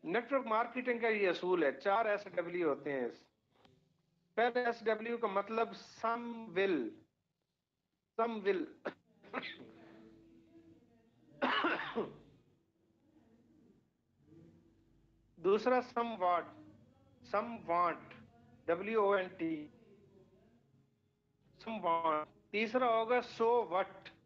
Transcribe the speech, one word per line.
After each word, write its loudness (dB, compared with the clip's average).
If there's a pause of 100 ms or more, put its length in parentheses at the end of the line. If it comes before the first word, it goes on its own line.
Network -2
marketing 0
का 2
ये 2
असूल 2
है, 0
चार 2
एसडब्ल्यू -2
होते -2
हैं। 0 (1300)
पहले 2
एसडब्ल्यू -2
का 0
मतलब 0
some -6
will, 2 (1300)
some 0
will। 2 (4000)
दूसरा 4
somewhat, 0 (880)
some -2
want, 0 (520)
डब्ल्यू 0
ओ 6
एन 0
टी, -4 (1900)
some -6
want। 0 (260)
तीसरा 2
होगा 4
so 2
what। -2 (180)